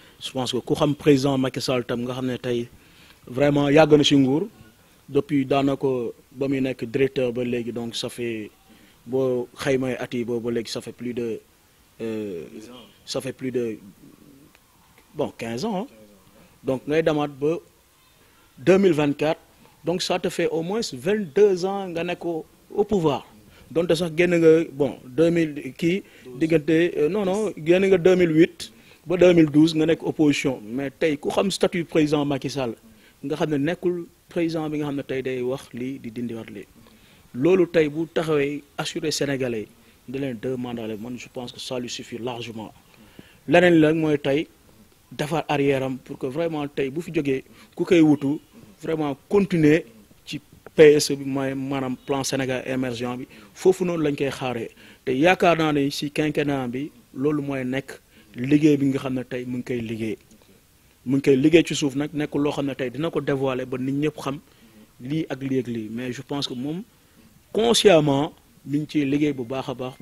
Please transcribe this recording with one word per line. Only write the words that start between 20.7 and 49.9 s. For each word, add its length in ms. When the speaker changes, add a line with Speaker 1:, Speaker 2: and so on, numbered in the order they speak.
Speaker 1:
vingt-deux 720
ans 220
nga 160
nekk 220
au, 180
au 100
pouvoir. 440
Donte 240
sax 240
génn 220
nga, 240
bon, 320
deux 240
mille 480
kii, 240
diggante, 320
euh, 380
non, 160
non, 280
génn 220
nga 140
deux 160
mille 200
huit 360
ba 120
deux 160
mille 180
douze, 240
nga 100
nekk 160
opposition. 640
Mais 240
tey, 260
ku 140
xam 220
statut 340
président 400
Macky 240
Sall, 240
nga 120
xam 160
ne 60
nekkul 500
président 420
bi 100
nga 100
xam 80
ne 60
tey 200
day 180
wax 320
lii 260
di 120
dindiwaat 380
lii. 160
Loolu 320
tey 220
bu 240
taxawee 500
assurer 340
Sénégalais 500
yi, 60
di 120
leen 220
deux 160
mandats 300
la, 100
man, 200
je 160
pense 180
que 80
ça 200
lui 100
suffit 280
largement. 560
Leneen 320
la 140
mooy 260
tey 280
defar 360
arrière 360
am 140
pour 200
que 100
vraiment 400
tey 220
bu 120
fi 120
jógee 300
ku 100
koy 160
wutu 380
vraiment 340
continuer 560